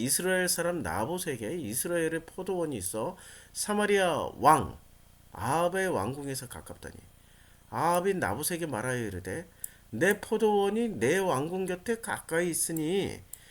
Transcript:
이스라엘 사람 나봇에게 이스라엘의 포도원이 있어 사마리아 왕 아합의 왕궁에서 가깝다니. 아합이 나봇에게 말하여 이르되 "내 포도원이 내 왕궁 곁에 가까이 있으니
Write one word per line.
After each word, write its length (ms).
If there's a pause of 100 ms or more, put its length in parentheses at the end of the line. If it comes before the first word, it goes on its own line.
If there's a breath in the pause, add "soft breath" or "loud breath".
이스라엘 460
사람 340
나봇에게 720
이스라엘의 680
포도원이 540
있어 400 (340 loud breath)
사마리아 840
왕 400 (540)
아합의 560
왕궁에서 600
가깝다니. 460 (760 soft breath)
아합이 460
나봇에게 500
말하여 400
이르되 420 (440 loud breath)
"내 300
포도원이 760
내 200
왕궁 480
곁에 340
가까이 500
있으니 720 (300 loud breath)